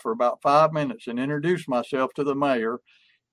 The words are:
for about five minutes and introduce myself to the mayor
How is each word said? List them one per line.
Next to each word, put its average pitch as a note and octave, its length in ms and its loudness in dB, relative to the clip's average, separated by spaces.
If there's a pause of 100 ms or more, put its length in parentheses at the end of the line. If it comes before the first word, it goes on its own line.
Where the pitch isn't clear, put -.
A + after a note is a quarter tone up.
for A#2+ 80 -4
about A#2+ 320 0
five D3+ 300 4
minutes C#3+ 340 -6
and A#2+ 140 -6
introduce D3+ 480 -2
myself B2+ 460 -2
to D3 100 -2
the C#3 100 0
mayor C3+ 460 0 (520)